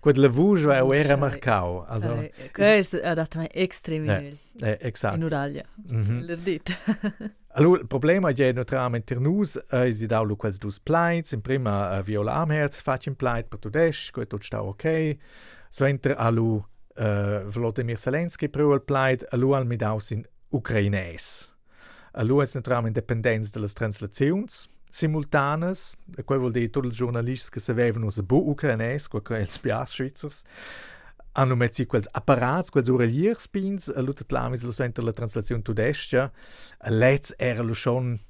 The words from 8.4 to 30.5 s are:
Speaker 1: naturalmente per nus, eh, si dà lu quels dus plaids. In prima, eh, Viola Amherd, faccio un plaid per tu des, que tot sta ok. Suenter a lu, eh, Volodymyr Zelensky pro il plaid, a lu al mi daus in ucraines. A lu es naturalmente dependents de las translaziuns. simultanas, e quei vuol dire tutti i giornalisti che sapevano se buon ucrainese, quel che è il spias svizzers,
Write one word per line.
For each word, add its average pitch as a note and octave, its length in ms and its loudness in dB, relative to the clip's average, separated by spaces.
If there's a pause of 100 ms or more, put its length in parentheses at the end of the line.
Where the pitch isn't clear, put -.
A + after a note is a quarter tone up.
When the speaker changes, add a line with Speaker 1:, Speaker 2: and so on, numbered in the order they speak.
Speaker 1:
naturalmente B2 600 -2
per A#2+ 80 -2
nus, F3+ 360 0 (120)
eh, B2+ 220 4
si A2 140 -4
dà A2 140 2
lu G#2+ 160 0
quels G2+ 220 -4
dus G#2 200 -8
plaids. E3+ 540 0
In A#2 80 -4
prima, G2+ 580 0
eh, G2 60 -4
Viola G#2+ 300 -2
Amherd, D3+ 380 0
faccio - 380 -4
un C3 60 -6
plaid A#2 320 -2
per G#2+ 100 -12
tu G#2+ 100 -10
des, D3+ 440 0
que A#2 140 -6
tot G#2 180 -8
sta G#2+ 180 -6
ok. D3+ 540 -2 (540)
Suenter C3+ 460 2
a A2+ 140 2
lu, A2+ 320 2 (340)
eh, G2+ 500 0
Volodymyr A2+ 520 -4
Zelensky D#3 500 -2
pro D3 260 4
il C3+ 80 0
plaid, C3 480 2
a B2+ 60 -2
lu C3 180 4
al C3 120 0
mi A#2+ 100 -2
daus G#2+ 340 -2
in A2 140 -4 (260)
ucraines. G2+ 1000 -2 (640)
A - 100 -4
lu B2+ 200 4
es C3 120 -2
naturalmente A#2+ 460 0
dependents A2 500 0
de A2+ 100 -8
las G#2 140 -4
translaziuns. C3+ 920 -2 (220)
simultanas, D#3 1040 -2 (220)
e - 80 -10
quei C#3 140 0
vuol B2+ 140 0
dire A#2 180 0
tutti C3 180 -2
i - 20 -4
giornalisti A#2+ 600 -4
che A#2 100 -8
sapevano A2+ 500 0
se G2 120 -4
buon C3 260 4
ucrainese, C3 600 -2
quel G#2+ 140 -6
che A2+ 140 -4
è G#2+ 40 -2
il G2 80 -2
spias - 440 -4
svizzers, - 500 -8 (880)